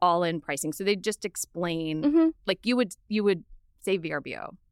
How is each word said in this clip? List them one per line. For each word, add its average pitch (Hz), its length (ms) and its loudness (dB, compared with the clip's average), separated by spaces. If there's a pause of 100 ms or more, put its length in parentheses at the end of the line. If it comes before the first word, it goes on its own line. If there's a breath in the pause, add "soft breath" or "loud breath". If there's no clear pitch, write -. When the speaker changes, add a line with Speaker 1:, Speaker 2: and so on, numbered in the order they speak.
Speaker 1:
all-in 170 400 4
pricing. 151 320 -6
So 196 100 -10
they 202 120 2
just 208 300 -4
explain, 165 800 -4
Speaker 2:
Mm-hmm. 320 240 4 (200)
Speaker 1:
like, 185 180 0
you 240 100 2
would, 240 200 0 (120)
you 208 160 0
would 190 200 2 (380)
say 196 160 0
V 160 140 -6
R 147 80 -4
B 131 160 -10
O, 53 220 -12 (140)